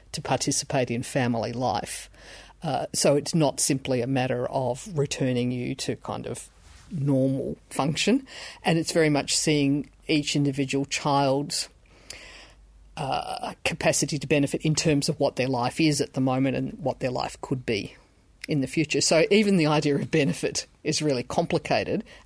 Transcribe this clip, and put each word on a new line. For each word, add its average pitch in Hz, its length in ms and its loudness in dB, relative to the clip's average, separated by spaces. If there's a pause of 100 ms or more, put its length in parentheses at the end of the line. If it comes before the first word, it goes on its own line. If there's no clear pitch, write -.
(100)
to - 100 -8
participate - 680 -2
in 120 140 -4
family 120 480 -2
life. - 580 -4 (500)
Uh, 151 320 -4
so 147 220 4
it's 143 220 0
not 151 240 2
simply 131 400 0
a 117 80 -2
matter 127 400 0
of 131 400 -4 (100)
returning 127 540 0
you 127 240 -4
to - 200 -4
kind - 300 -8
of - 220 -10 (420)
normal 135 640 0 (140)
function. 165 560 0 (380)
And 165 160 4
it's - 120 -4
very 160 180 4
much 143 260 0
seeing 147 540 2 (180)
each 151 260 2
individual 139 520 0
child's, 143 840 0 (1300)
uh, - 560 -6 (120)
capacity 147 540 0
to 139 80 -10
benefit 143 360 2
in 156 120 2
terms 143 340 2
of 156 120 -2
what 139 160 0
their 127 120 0
life 123 320 0
is 151 200 2
at - 140 -4
the 139 60 0
moment 131 360 2
and 131 240 -4
what 127 180 -4
their 127 140 -2
life - 280 -6
could 131 240 -6
be 104 300 -4 (540)
in 151 120 0
the 127 60 0
future. 143 340 0
So 165 300 4
even 202 260 6
the 156 100 6
idea 147 280 4
of - 160 -2
benefit 156 560 0 (160)
is - 180 -2
really 139 220 0
complicated 151 840 -2 (200)